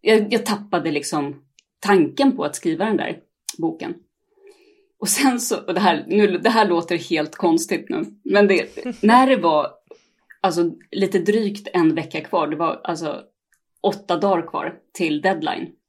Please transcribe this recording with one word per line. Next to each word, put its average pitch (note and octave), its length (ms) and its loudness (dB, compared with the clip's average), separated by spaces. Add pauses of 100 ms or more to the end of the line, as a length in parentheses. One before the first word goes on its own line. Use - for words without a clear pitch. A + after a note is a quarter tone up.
jag, G#3+ 320 4
jag A#3 140 0
tappade E3 440 -4
liksom C#3+ 520 -6 (380)
tanken G3+ 560 4
på D#3 80 -4
att D3 120 -6
skriva D#3+ 280 -2
den G#3+ 120 -2
där - 220 -6 (400)
boken. E3 360 -6 (1040)
Och G#3+ 100 -6
sen C4 320 0
så, G#3+ 160 -4 (100)
och F3+ 80 -4
det F3+ 60 0
här, E3 280 2
nu, G3 300 2
det A3 120 2
här A3 180 4
låter E3+ 280 0
helt D#3 400 -4
konstigt E3 520 0
nu, - 160 -4 (200)
men G3+ 220 4
det, F#3+ 220 2 (340)
när A#3+ 240 8
det C4 100 4
var, E3 340 0 (680)
alltså, E3+ 300 0 (200)
lite G3 280 0
drygt G3+ 540 -2
en D#3+ 220 4
vecka D#3 260 -6
kvar, D#3 280 -2
det D3+ 80 -6
var E3 280 -4
alltså E3 380 -8 (580)
åtta G3+ 360 -2
dagar E3+ 300 0
kvar - 320 -8 (140)
till D#3 280 -2
deadline E3+ 520 -2 (160)